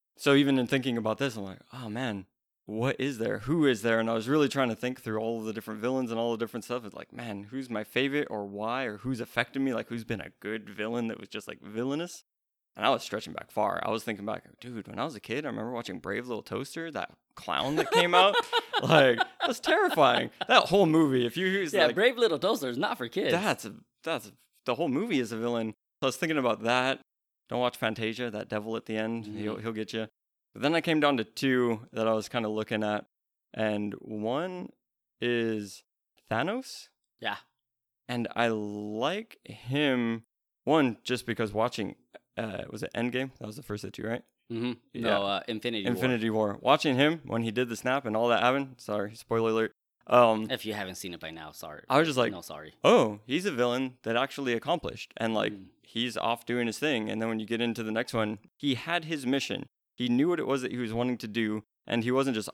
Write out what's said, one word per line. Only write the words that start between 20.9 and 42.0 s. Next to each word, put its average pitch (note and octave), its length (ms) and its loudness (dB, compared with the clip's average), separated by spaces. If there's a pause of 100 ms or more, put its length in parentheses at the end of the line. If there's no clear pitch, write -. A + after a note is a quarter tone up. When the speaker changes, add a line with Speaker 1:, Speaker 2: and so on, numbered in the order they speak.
Speaker 1:
if A#2 100 -4
you F#3 120 0
use, F#3 260 0
Speaker 2:
Yeah, F3+ 120 6
Speaker 1:
like, A#2+ 100 2
Speaker 2:
Brave A#3 200 4
Little A3+ 220 4
Toaster F3+ 300 0
is A#2+ 100 -2
not G#3+ 180 0
for A#2 120 -6
kids. D#3+ 240 0
Speaker 1:
that's F3 320 0
a, F#2 100 -10 (300)
that's D3 240 -6
a, - 20 -18 (360)
the A#2+ 100 0
whole D#3+ 120 0
movie D#3+ 300 0
is A2+ 140 -2
a A2+ 40 -6
villain. A#2 340 -2 (300)
So - 40 0
I - 20 2
was B2+ 100 0
thinking D#3+ 220 0
about A2+ 240 2
that. B2+ 380 2 (480)
Don't A#2 100 -2
watch B2 180 0
Fantasia, A2+ 540 -2
that G#2 180 -8
devil A2 280 -4
at A2+ 100 -6
the A2 100 -4
end. A2+ 280 -2
Speaker 2:
Mm-hmm. G#2 140 -10
Speaker 1:
He'll, G#2+ 180 -4
he'll G#2+ 160 -6
get G#2+ 200 -6
you. A2 140 -4 (480)
But G#2 80 -6
then D3+ 140 2
I E3 40 4
came D#3+ 200 2
down C#3+ 160 6
to A2 80 0
two B2 680 2
that A2+ 140 0
I A2+ 60 4
was A2 160 0
kinda A2+ 200 -2
looking G#2+ 360 -2
at. G#2 220 -2 (460)
And G#2 420 -2
one C3+ 760 -4 (520)
is A2+ 600 -2 (480)
Thanos. F3+ 560 -4 (320)
Speaker 2:
Yeah. G#2 200 -6 (680)
Speaker 1:
And A#2+ 280 -2
I A#2+ 100 2
like G#2+ 960 -4
him, A#2+ 800 0 (420)
one, C3+ 380 4
just - 240 -4
because A2 260 -2
watching A2 440 -2 (420)